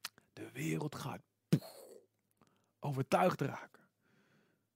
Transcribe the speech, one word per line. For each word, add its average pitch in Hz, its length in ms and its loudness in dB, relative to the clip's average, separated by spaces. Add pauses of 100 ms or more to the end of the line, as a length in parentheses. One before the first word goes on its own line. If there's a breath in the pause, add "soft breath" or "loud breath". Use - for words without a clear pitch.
(340)
De 110 180 -14
wereld 151 440 -2
gaat 143 260 -6 (1600)
overtuigd 160 640 4
raken. - 420 -6 (920)